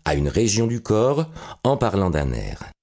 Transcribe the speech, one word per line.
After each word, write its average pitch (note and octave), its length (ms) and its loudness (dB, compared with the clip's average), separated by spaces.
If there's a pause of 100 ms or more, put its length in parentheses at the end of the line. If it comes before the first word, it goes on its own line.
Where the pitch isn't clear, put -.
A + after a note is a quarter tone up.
à - 100 0
une C#2+ 140 2
région A2+ 380 2
du A#2 140 -2
corps, C3 500 2 (340)
en C3+ 120 2
parlant G2 340 2
d'un D2+ 160 0
nerf. G#1+ 440 -6 (120)